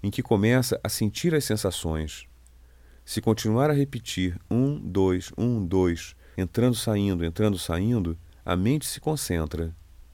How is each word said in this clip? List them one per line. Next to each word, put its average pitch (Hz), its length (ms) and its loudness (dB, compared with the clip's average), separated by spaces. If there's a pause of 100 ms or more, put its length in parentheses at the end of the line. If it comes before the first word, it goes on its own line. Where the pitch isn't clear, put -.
em 101 80 -2
que 123 140 -4
começa 117 580 2
a - 60 -4
sentir 160 480 0
as 143 80 0
sensações. 80 840 -4 (800)
Se - 140 -6
continuar 113 480 2
a 151 60 2
repetir 113 640 -2 (100)
um, 135 300 0
dois, 92 560 2
um, 117 260 0
dois, 87 540 0 (220)
entrando, 113 360 2
saindo, 101 480 0
entrando, 92 360 0
saindo, 87 580 0 (280)
A 87 100 0
mente 113 320 0
se - 140 -8
concentra, 82 760 -2 (400)